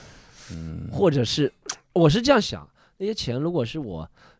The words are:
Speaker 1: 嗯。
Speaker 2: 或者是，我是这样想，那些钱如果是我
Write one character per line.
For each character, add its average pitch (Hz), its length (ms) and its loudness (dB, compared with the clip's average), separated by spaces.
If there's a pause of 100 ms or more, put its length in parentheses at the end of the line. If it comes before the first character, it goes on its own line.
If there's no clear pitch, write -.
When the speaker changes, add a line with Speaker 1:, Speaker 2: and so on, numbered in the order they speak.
(540)
Speaker 1:
嗯。 82 380 -10
Speaker 2:
或 185 180 2
者 135 140 2
是， 139 280 0 (420)
我 165 160 6
是 202 120 4
这 254 80 0
样 262 120 6
想， 76 260 -8 (300)
那 190 80 -6
些 214 80 -4
钱 127 260 -6
如 160 100 -2
果 165 140 -2
是 117 160 -8
我 87 300 -10 (300)